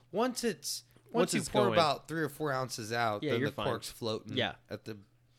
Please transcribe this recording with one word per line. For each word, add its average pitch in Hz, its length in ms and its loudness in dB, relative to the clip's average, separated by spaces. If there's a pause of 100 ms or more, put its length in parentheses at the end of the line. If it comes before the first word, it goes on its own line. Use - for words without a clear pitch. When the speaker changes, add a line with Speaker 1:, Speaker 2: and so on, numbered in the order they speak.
(120)
Speaker 1:
once 226 320 0
it's, - 400 -4 (280)
once - 20 -20
Speaker 2:
Once 233 200 4
Speaker 1:
you 160 80 2
Speaker 2:
it's - 80 -4
Speaker 1:
pour 127 140 4
Speaker 2:
going. 117 100 4
Speaker 1:
about 151 340 2
three 160 140 -2
or 147 80 0
four 147 240 -4
ounces 123 400 -4
out, 113 300 0
Speaker 2:
Yeah, 147 80 0
Speaker 1:
then 113 100 2
Speaker 2:
you're - 80 0
Speaker 1:
the - 60 -10
Speaker 2:
fine. 214 120 -2
Speaker 1:
cork's 113 220 -4
floating 110 480 -4
Speaker 2:
Yeah. 110 180 0 (140)
Speaker 1:
at 107 160 -10
the 110 120 -10 (420)